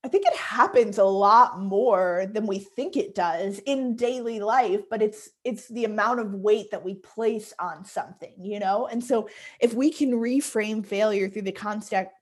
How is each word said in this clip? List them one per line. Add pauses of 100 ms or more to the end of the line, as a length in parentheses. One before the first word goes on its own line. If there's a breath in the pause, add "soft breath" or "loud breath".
I
think
it
happens
a
lot
more
than
we
think
it
does
in
daily
life,
but
it's, (140)
it's
the
amount
of
weight
that
we
place
on
something,
you
know?
And
so (300 loud breath)
if
we
can
reframe
failure
through
the
context,